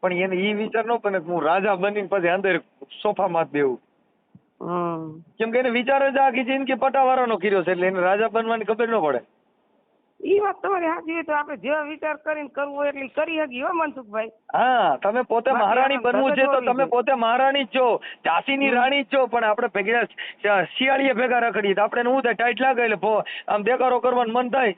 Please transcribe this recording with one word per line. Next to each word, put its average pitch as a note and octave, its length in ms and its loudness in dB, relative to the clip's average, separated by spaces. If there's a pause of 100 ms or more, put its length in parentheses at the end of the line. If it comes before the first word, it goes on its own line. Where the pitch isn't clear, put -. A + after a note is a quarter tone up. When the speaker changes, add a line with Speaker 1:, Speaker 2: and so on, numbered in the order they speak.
Speaker 1:
પણ F3+ 120 -2
એને F#3 220 -2
ઈ G3 180 0
વિચાર G#3+ 320 -4
ન A#3 180 -2
બને G3 160 -2
કે D#3 60 -14
હું E3+ 180 -2
રાજા F#3+ 320 2
બનીને G3+ 320 -2
પછી F3+ 200 0
અંદર F#3 300 0 (460)
સોફામાં F3+ 420 0
જ C3+ 60 -16
બેહું. C#3 300 0 (800)
Speaker 2:
હમ. E3 580 -6
Speaker 1:
કેમ A3 320 -6
કે A#3+ 80 2
એને B3+ 100 0
વિચાર C4+ 420 2
જ B3+ 60 0
આખી C4+ 260 2
જિંદગી C4 300 -2
પટાવાળાનો B3+ 640 2
કર્યો F#3+ 260 0
છે E3+ 80 0
એટલે F3+ 160 0
એને F#3+ 120 -2
રાજા G3+ 280 2
બનવાની A3+ 380 -2
ખબર A3 240 0
ન A3 120 0
પડે. C#3 200 0 (1000)
Speaker 2:
ઈ G4 160 4
વાત G4+ 220 -2
તમારી F4+ 240 -2
સાચી D#4+ 280 -4
હોય E4 100 -4
તો D#4 100 -4
આપણે D4 240 -4
જેવા C#4 240 -2
વિચાર D4+ 340 -6
કરીને D4+ 340 -8
કરવું C#4+ 260 -6
હોય C#4+ 140 -2
એટલે C#4 180 -8
કરી D#4+ 300 -4
શકીએ C4 240 -4
હો E4+ 120 -2
મનસુખભાઈ. A#3 580 -6 (220)
Speaker 1:
હા, G#3+ 500 4
તમે G#3+ 180 2
પોતે A#3 300 0
Speaker 2:
બાકી A#3+ 140 4
Speaker 1:
મહારાણી C4 300 2
Speaker 2:
આમાં B3 180 0
Speaker 1:
બનવું C4+ 180 2
છે D4 40 2
તો C4+ 120 2
Speaker 2:
ધગજ C#4 80 2
હોવી B3+ 100 0
Speaker 1:
તમે B3 100 2
Speaker 2:
જોઈએ. C4 140 0
Speaker 1:
પોતે A#3+ 240 2
મહારાણી C4 500 2
જ A#3+ 40 -6
છો, B3 340 2 (240)
ઝાંસીની C4+ 440 0
Speaker 2:
હમ. A#3+ 60 2
Speaker 1:
રાણી C4 280 2
જ G#3+ 100 -8
છો, C4+ 140 4
પણ A#3 160 0
આપણે A3 240 2
ભેગા G#3+ 360 0
શિ-, - 760 -2
શિયાળીએ C4+ 360 2
ભેગા A#3+ 260 0
રખડીએ A3 340 0
તો G3 80 2
આપણે A#3 220 0
શું B3+ 180 2
થાય, A#3+ 120 0
ટાઈટ A#3+ 280 0
લાગે B3+ 200 2
એટલે A3+ 140 0
ભો-, G3+ 280 0 (240)
આમ G#3 160 -2
દેકારો B3 360 2
કરવાનું B3 340 0
મન B3 160 0
થાય. A#3 280 0